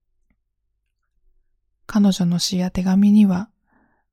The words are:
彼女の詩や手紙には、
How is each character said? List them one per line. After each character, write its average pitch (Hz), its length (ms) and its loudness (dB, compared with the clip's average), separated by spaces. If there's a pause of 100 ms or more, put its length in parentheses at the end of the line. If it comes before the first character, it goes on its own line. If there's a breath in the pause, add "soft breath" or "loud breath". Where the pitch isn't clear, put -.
(1900)
彼 202 260 0
女 185 120 -4
の 175 140 -2
詩 180 200 -6
や 180 120 -4
手 185 140 -8
紙 196 260 2
に 208 160 4
は、 185 240 -6 (600)